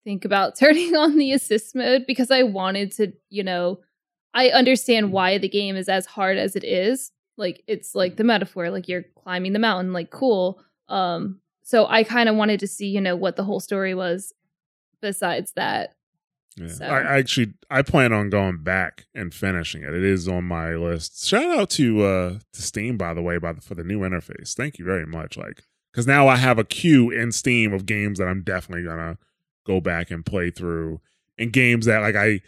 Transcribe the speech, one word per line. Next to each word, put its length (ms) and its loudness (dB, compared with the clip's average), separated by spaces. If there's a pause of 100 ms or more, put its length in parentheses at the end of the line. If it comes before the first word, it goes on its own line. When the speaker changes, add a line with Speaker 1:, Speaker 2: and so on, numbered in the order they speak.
Speaker 1:
think 200 -6
about 300 0
<laughs> 40 -16
turning 360 4
on 220 4
the 160 4
assist 420 -2
mode 320 2
because 240 -2
I 120 6
wanted 500 -2
to, 180 -2 (180)
you 140 -6
know, 380 -2 (520)
I 160 4
understand 600 4
why 260 2
the 120 -2
game 260 -2
is 140 -6
as 160 0
hard 320 -2
as 180 -2
it 80 -4
is. 480 0 (260)
Like, 300 -6
it's 280 -6
like 220 0
the 80 0
metaphor, 440 0
like, 200 -8
you're 140 -6 (180)
climbing 320 -4
the 60 0
mountain, 340 0
like, 180 -6
cool. 500 0 (280)
Um, 500 -4 (240)
so 240 4
I 160 4
kinda 300 2
wanted 280 2
to 60 -6
see, 200 -10
you 140 -2
know, 160 0
what 180 -2
the 80 -4
whole 160 -4
story 340 -4
was 400 -6 (680)
besides 520 -4
that. 400 -4 (600)
Speaker 2:
Yeah. 120 -12
Speaker 1:
So. 180 -12
Speaker 2:
I, 140 0
I 200 0
actually, 340 0 (160)
I 140 2
plan 300 4
on 160 0
going 340 0
back 500 -4
and 200 -10
finishing 500 -4
it. 100 -8
It 100 -2
is 240 2
on 180 -2
my 300 -4
list. 520 -6
Shout 180 2 (140)
out 120 0
to, 320 2
uh, 360 0 (140)
to 80 -16
Steam, 360 -6
by 160 -6
the 80 -4
way, 160 -2
by 160 -6
the, 80 -16
for 140 -16
the 80 -10
new 160 -4
interface. 560 -6
Thank 240 -8
you 60 -12
very 200 -2
much. 320 -10
Like, 260 -14 (300)
'cause 140 -2
now 200 8
I 100 8
have 220 4
a 40 0
queue 480 4
in 200 -2
Steam 420 0
of 140 -4
games 320 -2
that 80 -2
I'm 160 -2
definitely 400 -6
gonna 340 -8 (480)
go 160 2
back 300 -4
and 140 -8
play 260 -2
through, 500 -6 (360)
and 160 -6
games 340 4
that, 120 4
like, 160 0
I, 320 2